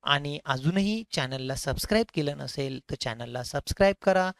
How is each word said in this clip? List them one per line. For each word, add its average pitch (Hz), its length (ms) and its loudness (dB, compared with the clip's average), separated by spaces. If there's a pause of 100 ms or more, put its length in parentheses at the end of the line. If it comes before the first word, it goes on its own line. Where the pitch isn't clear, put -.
आणि 143 420 0
अजूनही 190 680 0
चॅनलला 131 440 -4
सबस्क्राईब - 600 0
केलं 143 240 0
नसेल, 135 420 -6 (100)
तर - 40 -8
चॅनलला 120 480 -6
सबस्क्राईब 196 600 2
करा. 185 380 4